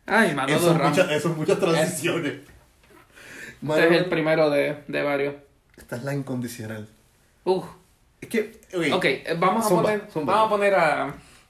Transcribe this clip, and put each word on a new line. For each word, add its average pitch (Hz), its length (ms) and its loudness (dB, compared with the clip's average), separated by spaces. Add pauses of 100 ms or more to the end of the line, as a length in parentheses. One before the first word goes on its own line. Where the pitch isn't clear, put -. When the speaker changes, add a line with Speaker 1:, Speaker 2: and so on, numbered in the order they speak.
Speaker 1:
Ay, 196 280 4
Manolo 143 240 0
Speaker 2:
Eso 170 140 4
es 165 60 4
Speaker 1:
Ramos. 143 200 2
Speaker 2:
mucha, 151 160 4
eso 151 160 -2
es 156 60 -4
muchas - 220 0
transiciones. 165 760 0
Speaker 1:
Este - 120 -18 (1160)
Speaker 2:
Manolo 156 320 2
Speaker 1:
es 170 80 2
el 180 80 -4
primero 156 400 2
de, 143 360 -2
de 143 160 -4
varios. 143 320 -2 (440)
Speaker 2:
Esta - 180 -12
es 117 60 -10
la 139 120 -6
incondicional. 120 720 -8 (580)
Speaker 1:
Uf. 185 200 0 (560)
Speaker 2:
Es - 80 -14
que, - 320 -4 (140)
ok. 156 220 0
Speaker 1:
Ok, 180 100 0
eh, 139 320 -2
vamos 190 260 2
a 214 40 2
Speaker 2:
Zumba, 185 140 4
Speaker 1:
poner, 208 300 0
Speaker 2:
zumba. 156 220 -2
Speaker 1:
vamos 220 120 4
a 214 40 0
poner 202 240 2
a, 147 300 2 (460)